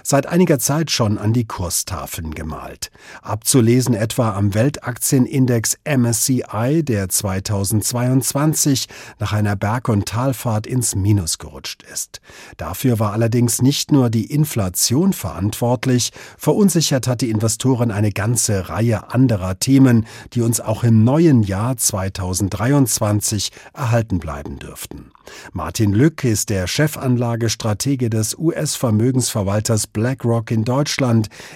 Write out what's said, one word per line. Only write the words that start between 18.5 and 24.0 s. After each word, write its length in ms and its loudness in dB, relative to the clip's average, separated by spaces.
Reihe 420 0
anderer 460 2
Themen, 480 4
die 80 0
uns 200 0
auch 220 -4
im 200 6
neuen 380 6
Jahr 360 -2
zweitausenddreiundzwanzig 1700 0
erhalten 460 0